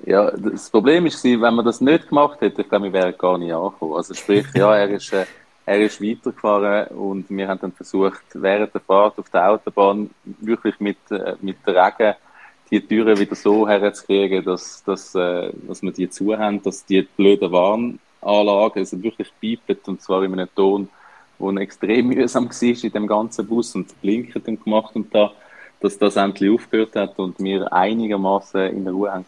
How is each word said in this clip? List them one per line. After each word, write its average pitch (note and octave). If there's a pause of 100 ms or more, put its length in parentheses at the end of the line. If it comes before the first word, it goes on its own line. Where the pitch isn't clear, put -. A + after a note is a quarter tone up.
Ja, G2+
das F#2+
Problem D3+
ist, -
wenn B2
man A#2
das A#2
nicht D3+
gemacht D3
hätte, G#2
ich -
glaube, G2+
wir F#2+
wären F#2
gar F2+
nicht E2+
angekommen. E2
Also E2+
sprich, G#2
ja, G#2
er G2+
ist, G2+
äh, F#2+ (400)
er G2+
ist G#2
weitergefahren G#2
und G2
wir G2
haben F#2+
dann F#2+
versucht, - (100)
während G#2
der G2+
Fahrt G2+
auf -
der F#2
Autobahn G2+ (120)
wirklich G#2+
mit, G2+ (120)
äh, F#2
mit F#2+ (100)
der F2+
Regen G#2+ (540)
die G#2
Türen A2
wieder G2
so G#2+
herzukriegen, G2
dass, -
dass, -
äh, F2+ (160)
dass -
wir F#2
die F2+
zu G#2
haben, G#2
dass -
die F#2+
blöden G2+
Warnanlagen, G#2
also F#2
wirklich G#2+ (100)
piepen, A2
und F#2+
zwar F#2+
in F#2+
einem F#2
Ton, G2 (500)
wo G2
extrem A2
mühsam B2
war A#2+
in A2
dem G#2+
ganzen G#2+
Bus A2+
und -
blinken A2
und A2
gemacht A2
und G#2+
da, G#2 (480)
dass G2
das G2+
endlich G2
aufgehört A2
hat G2+
und F#2
wir F#2+
einigermaßen G2 (140)
in F#2+
Ruhe F#2+
haben F#2